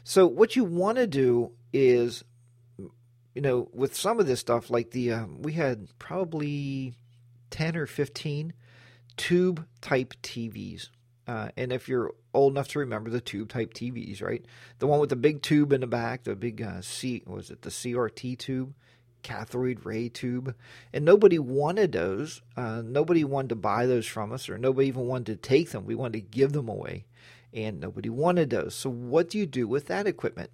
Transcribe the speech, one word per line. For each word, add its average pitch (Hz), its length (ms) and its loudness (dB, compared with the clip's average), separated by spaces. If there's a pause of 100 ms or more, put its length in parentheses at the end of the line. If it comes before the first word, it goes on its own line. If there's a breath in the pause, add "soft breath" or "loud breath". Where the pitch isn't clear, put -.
So 185 240 8
what 170 280 4
you 254 80 4
wanna 202 440 2
do 127 460 2 (200)
is, 123 500 4 (540)
you - 640 -14
know, 127 320 2
with 131 220 -2
some 226 240 0
of 185 80 4
this 127 120 2
stuff, 120 300 0
like 120 220 0
the, 120 220 0
um, 107 280 -6
we 151 120 -6
had 127 340 -2 (100)
probably 147 960 -6 (560)
ten 160 260 -2
or 156 120 -4
fifteen 147 680 -4 (640 soft breath)
tube 175 500 2 (160)
type 131 400 0
T 117 260 -8
Vs. 98 440 -12 (360)
Uh, 110 300 -6
and 123 160 -2
if 127 160 -4
you're 120 240 0 (200)
old 135 200 6
enough 139 160 -4
to 147 100 -4
remember 113 300 -6
the 120 100 -2
tube 110 300 -8
type 113 240 -4
T 120 160 -8
Vs, 117 320 -10
right? 101 240 -6 (340 loud breath)
The 131 80 0
one 147 140 4
with 143 80 2
the 135 80 0
big 147 240 2
tube 147 320 4
in 131 80 4
the 127 60 -4
back, 117 360 -4
the 104 140 -4
big, 113 240 -6
uh, 92 200 -8
C-, 123 440 -8
was 98 260 -12
it - 120 -20
the - 80 -10
C 120 260 -6
R 117 120 0
T 123 280 -8
tube? 131 360 -6 (500 soft breath)
Cathode 120 600 -6
ray 113 220 -4
tube. 123 480 -6 (380 loud breath)
And - 100 -2
nobody 185 340 8
wanted 151 540 0
those. 95 500 -4 (140)
Uh, 117 260 -6
nobody 151 440 2
wanted 135 240 -2
to 117 60 -2
buy 107 320 2
those 123 180 2
from 107 260 -6
us, 127 160 -10
or 98 100 -8
nobody 131 300 4
even 127 180 -2
wanted 120 360 -4
to - 80 -6
take 156 220 4
them. 98 140 -6
We 107 100 -4
wanted 117 180 -4
to 110 240 -8
give 139 160 4
them 135 160 -2
away, 101 380 -8 (460 loud breath)
and 110 280 -6
nobody 98 260 -8
wanted 151 420 2
those. 104 240 -2
So - 160 -6
what 123 400 0
do 208 80 -6
you 208 80 -2
do 127 220 -2
with 131 200 -2
that 196 200 -2
equipment? - 460 -6